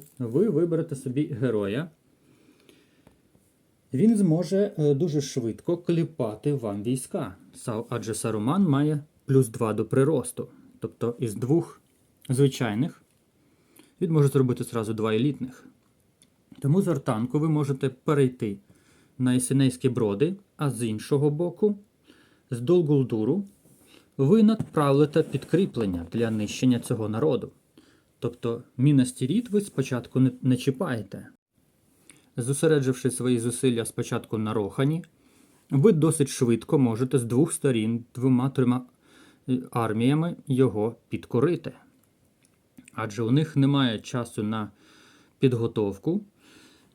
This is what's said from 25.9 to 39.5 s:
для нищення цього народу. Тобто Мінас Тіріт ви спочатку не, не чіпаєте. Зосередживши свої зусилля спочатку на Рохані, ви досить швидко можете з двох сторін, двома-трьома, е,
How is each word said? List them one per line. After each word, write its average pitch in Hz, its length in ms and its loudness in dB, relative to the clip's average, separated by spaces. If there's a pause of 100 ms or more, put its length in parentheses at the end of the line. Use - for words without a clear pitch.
для 113 180 0
нищення 113 500 0
цього 110 280 -4
народу. 117 420 -2 (680)
Тобто 117 440 -6 (140)
Мінас 131 360 4
Тіріт 185 380 -4
ви 202 100 0
спочатку 131 600 -4
не, 131 100 4 (120)
не 127 140 2
чіпаєте. 117 720 -6 (1080)
Зосередживши 131 760 2
свої 123 280 0
зусилля 117 460 0
спочатку 117 540 -6
на 107 160 -2
Рохані, 135 500 -2 (680)
ви 156 220 6
досить 156 360 2
швидко 120 500 0
можете 127 400 2
з 117 60 -2
двох 123 280 2
сторін, 117 520 -2 (100)
двома-трьома, 127 720 0 (640)
е, 127 100 0 (120)